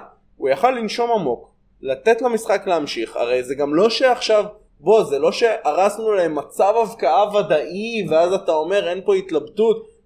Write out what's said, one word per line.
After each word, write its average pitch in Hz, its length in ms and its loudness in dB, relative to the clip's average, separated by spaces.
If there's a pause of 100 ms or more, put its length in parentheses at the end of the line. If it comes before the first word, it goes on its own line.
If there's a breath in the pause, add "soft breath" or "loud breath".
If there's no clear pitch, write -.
(360)
הוא - 120 -2
יכל 180 220 2
לנשום 233 400 -4
עמוק, 156 420 -4 (280)
לתת 214 420 0
למשחק 220 440 -2
להמשיך, 147 500 -4
הרי 123 260 0
זה 123 120 -2
גם 143 200 0
לא 208 160 4
שעכשיו, 226 540 2 (360)
בוא, 190 240 4
זה 143 140 -2
לא 165 140 2
שהרסנו 208 800 0
להם 170 220 0
מצב 196 480 0
הבקעה 202 540 0
ודאי, 196 720 -4
ואז 170 220 4
אתה 190 200 -2
אומר, 170 360 0
"אין 185 160 -4
פה 202 100 2
התלבטות." 190 760 -2 (180)